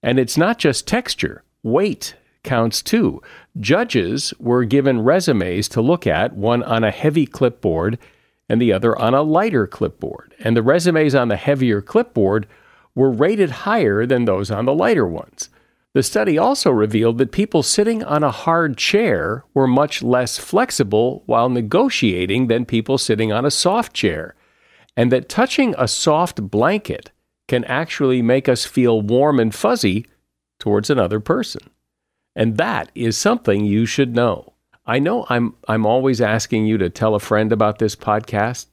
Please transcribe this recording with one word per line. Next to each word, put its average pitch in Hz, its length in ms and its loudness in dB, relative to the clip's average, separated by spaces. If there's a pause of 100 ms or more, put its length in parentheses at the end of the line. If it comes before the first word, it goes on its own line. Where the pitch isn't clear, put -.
And 127 160 2
it's 120 160 -2
not 190 220 2
just - 280 -2
texture. - 560 -4 (220)
Weight 156 500 -2 (300)
counts 117 360 -2
too. 120 400 0 (380)
Judges 127 800 -2
were 120 260 0
given 131 360 2
resumes 110 680 0
to - 120 -2
look 160 260 0
at, 92 300 0
one 117 260 0
on 113 220 0
a 104 80 2
heavy 151 340 0
clipboard 104 720 -2 (500)
and 113 140 2
the 113 100 4
other 107 240 2
on 120 180 0
a 143 80 2
lighter 156 440 0
clipboard. - 720 -8
And 117 180 0
the 113 60 2
resumes 156 540 2
on 123 100 2
the 107 80 0
heavier 123 480 0
clipboard 107 640 0 (480)
were 135 160 4
rated 170 400 2
higher 123 560 0
than 123 200 2
those 101 260 -2
on 107 120 -4
the 131 100 0
lighter 175 340 2
ones. - 400 -10 (440)
The 135 120 2
study 190 340 0
also 220 320 2
revealed 110 480 2
that 123 140 0
people 185 320 0
sitting 214 400 -2
on 151 180 -2
a 143 80 0
hard 165 460 -2
chair 120 760 -2
were 135 140 2
much 135 340 0
less 123 380 -2
flexible 127 880 -2
while 120 220 2
negotiating 120 1000 0
than 117 180 0
people 117 320 -2
sitting 110 360 0
on 120 120 -2
a 147 60 2
soft 202 420 -2
chair, - 440 -4 (600)
and 123 160 2
that 131 160 0
touching 247 480 0
a 127 100 0
soft 151 640 -2
blanket 165 600 -2 (380)
can 123 160 0
actually 131 580 -2
make 123 260 2
us 123 160 0
feel 117 360 2
warm 127 380 2
and 113 160 0
fuzzy 117 520 -2 (520)
towards 107 320 0
another 107 300 0
person. - 420 -4 (720)
And 110 220 -2
that 165 380 -4
is 117 220 -2
something 110 480 0
you 104 220 2
should 123 280 -2
know. 120 380 -2 (340)
I 127 120 0
know 185 300 -2
I'm, 120 260 -2 (140)
I'm 110 180 2
always 127 340 2
asking 107 460 0
you 107 120 0
to 92 120 0
tell 110 240 0
a 101 60 0
friend 107 320 0
about 107 260 0
this 110 180 -2
podcast. 107 760 -4